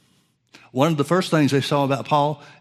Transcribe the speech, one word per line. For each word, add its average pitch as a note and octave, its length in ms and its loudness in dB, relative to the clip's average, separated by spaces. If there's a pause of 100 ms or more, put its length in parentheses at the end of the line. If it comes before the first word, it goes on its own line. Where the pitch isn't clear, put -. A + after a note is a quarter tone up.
(720)
One C#3 180 2
of D#3 80 0
the C#3 60 -2
first F3+ 260 0
things D3+ 200 2
they C#3 100 2
saw C#3+ 240 0
about C3 220 -4
Paul D3 360 -2 (180)